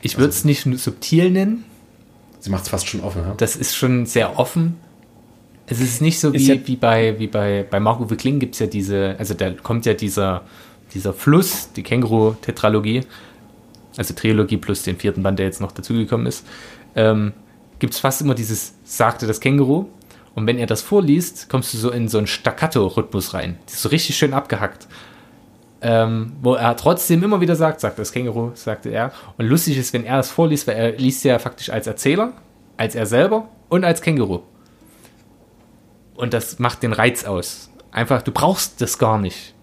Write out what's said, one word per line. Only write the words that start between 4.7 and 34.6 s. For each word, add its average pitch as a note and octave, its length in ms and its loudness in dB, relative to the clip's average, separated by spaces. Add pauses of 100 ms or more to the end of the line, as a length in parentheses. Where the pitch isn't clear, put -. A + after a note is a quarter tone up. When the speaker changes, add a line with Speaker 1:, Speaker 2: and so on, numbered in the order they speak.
Speaker 1:
Es A#2 140 -4
ist B2 200 0
nicht D#3+ 200 2
so D3+ 100 4
Speaker 3:
Ist C3+ 160 4
Speaker 1:
wie, C#3 80 8
Speaker 3:
ja C3 120 0
Speaker 1:
wie B2+ 100 -2
bei, A2+ 420 4
wie G#2+ 80 -2
bei, G2+ 420 0
bei G2+ 120 0
Marc-Uwe A2+ 360 0
Kling C#3 220 0
gibt's - 220 -4
ja A2+ 80 0
diese, G2 500 -2
also F#2 160 -4
da F2+ 160 -2
kommt A#2 360 -4
ja A2 80 4
dieser, F#2+ 480 -2 (520)
dieser F#2+ 180 -4
Fluss, - 640 2
die G2+ 80 -10
Känguru-Tetralogie, A2 1200 0 (960)
also A#2+ 160 -6
Trilogie G#2+ 420 2
plus - 280 -4
den F#2 120 -4
vierten G2 280 -2
Band, G2 160 0
der F#2+ 60 0
jetzt F#2 140 -6
noch G2 120 -6
dazugekommen A#2 540 -2
ist, - 200 -8 (480)
ähm, G#2+ 380 2 (480)
gibt's - 180 -2
fast - 240 0
immer C#3 140 2
dieses, A2 380 -6 (100)
"sagte A#2+ 420 0
das G#2+ 140 -2
Känguru". C#3+ 460 4 (500)
Und G#2+ 100 -2
wenn A#2+ 100 2
er A#2+ 100 -2
das G#2+ 160 -2
vorliest, F3 680 2
kommst B2+ 260 -2
du A2+ 40 -4
so A#2 120 0
in A#2+ 160 -2
so A2 100 0
einen G#2 120 2
Staccato-Rhythmus - 1040 -2
rein. F2 320 -6
Das - 80 -16
ist - 80 -8
so A2 60 -2
richtig D#3 280 0
schön C#3+ 160 2
abgehackt. A2 540 -4 (960)
Ähm, A2+ 520 0 (100)
wo B2 120 4
er A#2 220 2
trotzdem E3+ 480 2
immer G#3 160 2
wieder F3 160 2
sagt, D#3 240 0
"sagte G#2+ 220 -4
das - 100 -8
Känguru", A#2 420 -4
sagte - 360 -8
er. A2+ 220 -4 (240)
Und A2+ 100 -2
lustig D3 300 2
ist, B2+ 160 -4
wenn A#2 120 -2
er B2 120 -2
das C3 140 0
vorliest, D3+ 380 0
weil G#2+ 80 -2
er A2+ 200 0
liest B2+ 280 0
ja B2+ 160 4
faktisch - 300 -10
als A2 180 -4
Erzähler, F3 440 0 (440)
als - 180 -4
er A2+ 120 -2
selber F#3+ 420 2 (200)
und F3+ 160 2
als E3+ 160 2
Känguru. A2+ 400 0 (1700)